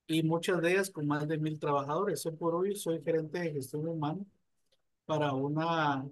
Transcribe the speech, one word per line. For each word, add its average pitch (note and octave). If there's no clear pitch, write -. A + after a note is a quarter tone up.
y D#3+
muchas E3
de E3+
ellas F#3+
con D3
más D3
de D#3
mil D#3
trabajadores. D3+
Hoy D#3
por E3
hoy G3
soy E3
gerente D#3+
de E3
gestión D3+
humana D#3+
para D3+
una D3